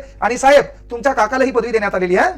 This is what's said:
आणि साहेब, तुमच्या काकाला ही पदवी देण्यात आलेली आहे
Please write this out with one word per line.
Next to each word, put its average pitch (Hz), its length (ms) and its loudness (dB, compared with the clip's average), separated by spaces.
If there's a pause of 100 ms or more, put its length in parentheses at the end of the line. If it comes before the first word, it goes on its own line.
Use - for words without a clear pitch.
(200)
आणि 233 180 -2
साहेब, 269 260 4 (260)
तुमच्या 240 220 -2
काकाला 254 320 0
ही 262 60 -2
पदवी 233 200 -2
देण्यात 208 240 -2
आलेली 185 220 0
आहे 330 220 2